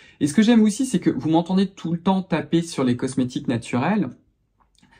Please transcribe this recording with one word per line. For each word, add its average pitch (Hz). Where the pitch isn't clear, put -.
Et 143
ce 143
que -
j'aime 220
aussi, 214
c'est 226
que 165
vous 151
m'entendez 185
tout 165
le 170
temps 190
taper 165
sur 165
les 123
cosmétiques 131
naturels. 135